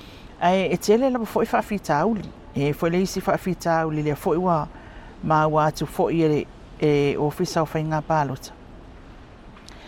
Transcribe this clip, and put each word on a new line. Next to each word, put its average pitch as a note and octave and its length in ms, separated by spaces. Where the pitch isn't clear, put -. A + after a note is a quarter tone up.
Ai, F#3 320
e F3+ 40
tele A#3 340
lava A#3 180
fo - 160
i - 20
whawhita G3 540
auli. F#3+ 240
E C#3+ 180
fo E3+ 160
le F3+ 160
isi F#3 160
whawhita E3+ 640
auli D#3 180
le D3 140
fo F3 180
i D#3+ 60
wa F3 260
ma D#3 240
wa D#3 220
atu D3+ 180
fo - 240
i E3 180
le D3 120
e C#3+ 360
ofisa D#3+ 460
o D3 60
whainga D#3 400
pālota. C#3+ 480